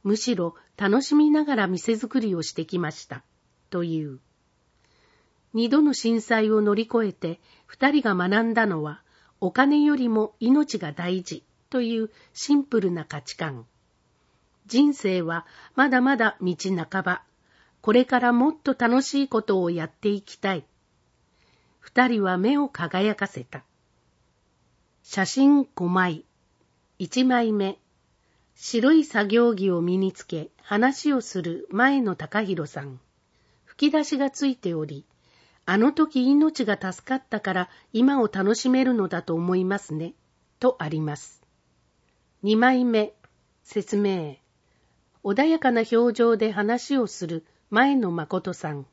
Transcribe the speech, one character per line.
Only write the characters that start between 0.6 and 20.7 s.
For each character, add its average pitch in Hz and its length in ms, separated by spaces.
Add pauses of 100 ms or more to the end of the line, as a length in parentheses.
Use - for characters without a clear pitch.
楽 202 280
し 294 100
み 302 160
な 302 160
が 285 100
ら 202 120
店 185 280
作 247 240
り 214 140
を 165 80
し - 120
て 165 120
き 175 140
ま 160 120
し - 140
た、 - 180 (460)
と 175 140
い 160 220
う。 131 140 (1300)
二 226 160
度 285 120
の 285 120
震 226 280
災 220 280
を 214 120
乗 208 120
り 220 100
越 226 220
え 185 80
て、 170 260 (260)
二 - 260
人 294 100
が 202 140
学 190 280
ん 226 120
だ 226 100
の 165 160
は、 151 220 (360)
お 180 120
金 285 300
よ 294 140
り 247 140
も 214 300
命 269 400
が 151 120
大 180 300
事 - 220 (260)
と 254 120
い 226 200
う 220 100 (220)
シ - 220
ン 285 80
プ 233 180
ル 185 100
な 165 140
価 147 160
値 - 160
観。 135 280 (1000)
人 285 260
生 185 280
は 165 240 (300)
ま 262 140
だ 254 120
ま 262 160
だ 220 240
道 180 180
半 190 440
ば。 180 200 (580)
こ 214 120
れ 247 120
か 247 140
ら 240 140
も 254 160
っ 320 120
と 262 160
楽 240 240
し 277 220
い 269 40
こ 220 140
と 190 200
を 170 80
や 165 160
っ - 40
て - 200
い 202 120
き - 140
た 190 200
い。 143 100 (1120)